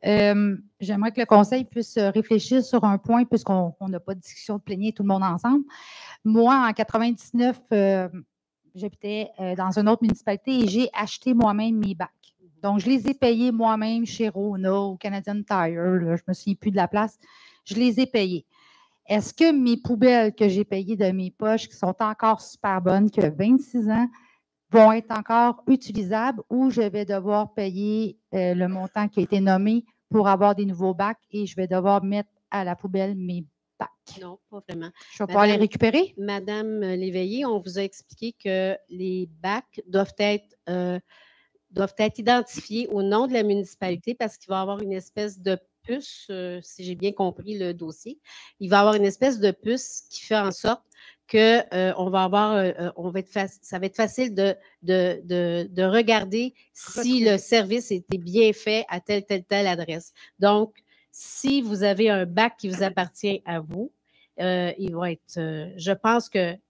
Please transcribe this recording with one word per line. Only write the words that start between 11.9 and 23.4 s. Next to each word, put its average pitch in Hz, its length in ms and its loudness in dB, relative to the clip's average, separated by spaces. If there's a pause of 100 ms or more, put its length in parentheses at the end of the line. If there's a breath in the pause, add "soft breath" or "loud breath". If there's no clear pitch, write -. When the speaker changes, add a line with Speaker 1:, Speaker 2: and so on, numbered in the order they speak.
Speaker 1:
bacs. 180 160 -10 (520)
Donc, 202 180 0
je 185 80 -4
les 254 200 2
ai 269 60 0
payés 240 380 2
moi-même 226 540 0
chez 220 220 -4
Rona 196 540 -2
ou 196 140 -6
Canadian 202 460 -6
Tire, 170 400 -2
là, 175 340 2
je 170 100 -6
me 185 60 -2
souviens 190 220 -4
plus - 160 -4
de 190 60 0
la 180 120 2
place. 208 300 -2 (460 soft breath)
Je - 100 -10
les 233 260 2
ai 262 60 2
payés. 190 400 -2 (600 soft breath)
Est-ce 208 260 0
que 330 200 4
mes 247 260 4
poubelles 233 560 4
que 208 160 4
j'ai 196 140 2
payées 196 300 -4
de 190 160 2
mes 185 200 -2
poches, 220 360 -2
qui - 80 -20
sont 185 260 -2
encore 220 420 0
super 190 400 -4
bonnes, 196 280 4
qui 214 100 -2
ont 151 160 2
vingt-six 233 520 2